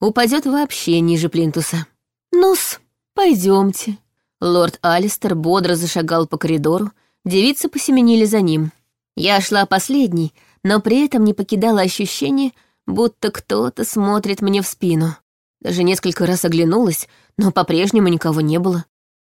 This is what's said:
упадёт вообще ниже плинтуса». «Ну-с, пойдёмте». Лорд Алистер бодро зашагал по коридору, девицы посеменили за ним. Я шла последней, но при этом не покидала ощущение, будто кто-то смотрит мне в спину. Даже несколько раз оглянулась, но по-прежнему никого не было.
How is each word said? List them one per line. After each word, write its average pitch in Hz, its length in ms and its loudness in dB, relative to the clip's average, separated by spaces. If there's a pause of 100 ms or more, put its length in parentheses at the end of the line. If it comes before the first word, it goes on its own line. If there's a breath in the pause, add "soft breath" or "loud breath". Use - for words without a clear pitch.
упадёт 240 440 0
вообще 277 540 0
ниже 170 300 2
плинтуса». 165 560 -4 (480)
«Ну-с, 359 480 2 (320)
пойдёмте». 196 840 2 (440)
Лорд 175 400 0
Алистер 180 540 0
бодро 175 400 0
зашагал 165 520 -2
по 160 100 -8
коридору, 160 540 -2 (320)
девицы 220 460 0
посеменили 233 560 2
за 214 160 0
ним. 156 300 0 (440)
Я 196 240 2
шла 196 260 0
последней, 190 680 0 (300 soft breath)
но 202 180 2
при 240 240 2
этом 247 180 0
не 208 100 2
покидала 208 480 0
ощущение, 269 720 -2 (360)
будто - 440 -2
кто-то 226 540 -4
смотрит 202 560 -2
мне 196 200 0
в 190 60 -6
спину. 165 480 -2 (460)
Даже 175 220 -2
несколько 180 420 -2
раз 180 180 -2
оглянулась, 170 640 0 (300 soft breath)
но 196 140 2
по-прежнему 190 560 2
никого 160 340 0
не 151 160 0
было. 175 280 -2 (420)